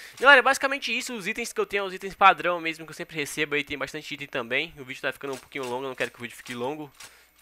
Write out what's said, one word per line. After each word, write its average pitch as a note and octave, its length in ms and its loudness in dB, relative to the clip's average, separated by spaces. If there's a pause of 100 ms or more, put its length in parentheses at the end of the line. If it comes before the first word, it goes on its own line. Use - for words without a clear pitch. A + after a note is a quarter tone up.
(200)
Galera, C4+ 200 10
é - 20 8
basicamente C4 540 0
isso, B3 180 -4
os G3 140 -6
itens A3+ 260 -6
que - 60 -4
eu G3+ 60 0
tenho, G3+ 180 -2
os F#3 100 -6
itens F#3+ 220 -10
padrão F3 440 6
mesmo D#3+ 260 -6
que D3+ 60 -16
eu D3+ 40 -16
sempre E3+ 200 -12
recebo D3+ 380 -2
aí, D3 100 2
tem C#3+ 140 -8
bastante D3 360 -8
item C#3+ 140 -10
também. C3+ 500 -4
O C#3 60 -14
vídeo C3 180 -16
tá C3+ 100 -2
ficando C#3 220 -8
um C3 40 -8
pouquinho C3+ 280 -10
longo, B2+ 180 -6
eu C3+ 60 -6
não B2+ 60 -10
quero B2 140 -4
que - 80 -20
o A#2 40 -18
vídeo A#2+ 160 -12
fique - 160 -12
longo, C#3 380 -6 (500)